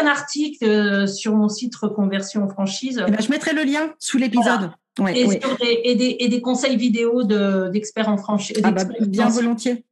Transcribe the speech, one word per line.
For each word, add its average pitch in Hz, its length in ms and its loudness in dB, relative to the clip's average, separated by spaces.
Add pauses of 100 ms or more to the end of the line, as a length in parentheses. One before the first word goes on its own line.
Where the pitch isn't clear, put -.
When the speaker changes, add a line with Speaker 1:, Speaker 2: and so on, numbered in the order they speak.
Speaker 1:
un 302 60 4
article, 294 580 -2
euh, 202 400 2
sur 196 300 -2
mon 214 140 4
site 247 260 -6
Reconversion 202 680 -2
en 190 60 -2
franchise. 247 580 -4
Speaker 2:
Eh 214 40 2
ben, 214 100 2
je 233 80 -2
mettrai 311 240 0
le 311 80 0
lien 302 380 0
sous - 180 -2
l'épisode. 240 260 2
Speaker 1:
Voilà. 202 320 0 (240)
Speaker 2:
Ouais, 190 180 0
Speaker 1:
Et 247 80 4
Speaker 2:
ouais. 202 160 2
Speaker 1:
sur 269 160 -2
des, 233 280 0
et 247 100 4
des, 247 240 2
et 247 80 2
des 226 140 2
conseils 254 340 0
vidéo 233 480 2
de, 196 460 0
d'experts 214 400 -2
en 208 80 0
franchise, 208 440 -4
Speaker 2:
Ah 220 100 4
bah, 185 120 0
Speaker 1:
d'experts 202 240 -2
Speaker 2:
bien 196 160 0
Speaker 1:
financiers. 226 180 2
Speaker 2:
volontiers. 233 500 -2